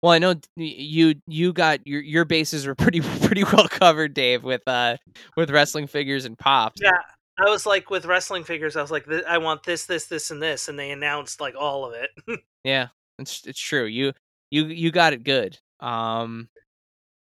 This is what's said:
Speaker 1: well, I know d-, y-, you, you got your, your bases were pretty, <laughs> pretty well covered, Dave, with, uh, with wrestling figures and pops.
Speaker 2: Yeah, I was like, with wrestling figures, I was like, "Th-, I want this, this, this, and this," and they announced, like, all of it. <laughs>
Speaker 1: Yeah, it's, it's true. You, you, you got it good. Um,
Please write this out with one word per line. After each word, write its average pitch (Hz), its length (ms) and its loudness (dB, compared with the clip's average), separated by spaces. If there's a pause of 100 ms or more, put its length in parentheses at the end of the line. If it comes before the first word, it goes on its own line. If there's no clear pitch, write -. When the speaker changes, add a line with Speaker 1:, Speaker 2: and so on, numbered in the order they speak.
Speaker 1:
well, 170 100 6
I 165 60 6
know 180 160 4
d-, 151 60 -8 (160)
y-, 165 80 -8 (140)
you, 156 360 4 (120)
you 165 260 0
got 156 340 2
your, 143 140 -6
your 151 240 2
bases 156 420 -2
were 135 80 -4
pretty, - 260 2
<laughs> - 220 -4
pretty 202 200 4
well 196 260 6
covered, 156 460 4
Dave, 123 300 2
with, 127 220 -4
uh, 120 300 0 (400)
with 160 140 0
wrestling 147 360 4
figures 139 380 -4
and 113 140 -12
pops. 131 420 2
Speaker 2:
Yeah, 202 100 4 (480)
I 196 120 4
was 208 160 -2
like, 196 240 0
with 185 140 -4
wrestling 180 400 -2
figures, 156 320 -6
I 151 60 -2
was 143 100 -6
like, 147 160 -6
"Th-, 160 180 -4
I 170 120 0
want 160 260 -2
this, 170 220 -4
this, 170 200 -6
this, 156 240 -8
and 147 100 -10
this," 156 280 -6
and 143 100 -10
they 139 140 -10
announced, 143 480 -6
like, 131 160 -8
all 139 280 -4
of 120 100 -10
it. 120 160 -8 (180)
<laughs> 226 160 -10 (200)
Speaker 1:
Yeah, 131 240 0 (300)
it's, - 280 -12
it's - 140 -12
true. 131 260 -2
You, 127 260 -2 (380)
you, 156 160 0
you 165 260 -2
got 165 200 4
it 123 120 -8
good. 131 340 -2 (220)
Um, 117 680 -6 (880)